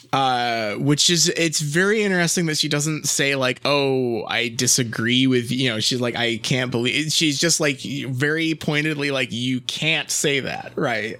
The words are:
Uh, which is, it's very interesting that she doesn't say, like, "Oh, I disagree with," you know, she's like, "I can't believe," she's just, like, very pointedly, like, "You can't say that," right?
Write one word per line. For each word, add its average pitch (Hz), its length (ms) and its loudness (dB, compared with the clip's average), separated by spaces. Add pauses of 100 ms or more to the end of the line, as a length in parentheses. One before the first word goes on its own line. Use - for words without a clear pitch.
(120)
Uh, 120 640 0
which 143 340 4
is, 170 200 4
it's 165 280 0
very 180 460 0
interesting 175 420 0
that 151 100 -2
she - 120 0
doesn't 147 400 -2
say, 139 260 0
like, 127 300 0
"Oh, 131 600 0
I 117 220 0
disagree 120 800 2
with," 123 240 2
you 127 180 0
know, 110 120 0
she's 123 200 0
like, 120 140 0
"I 117 220 0
can't 127 340 -2
believe," 123 400 0
she's 147 260 2
just, 165 220 2
like, 143 220 0
very 143 760 -2
pointedly, 147 560 -2
like, 131 220 -2
"You 123 300 -2
can't 156 500 -2
say 139 260 0
that," - 380 -8
right? 110 440 -4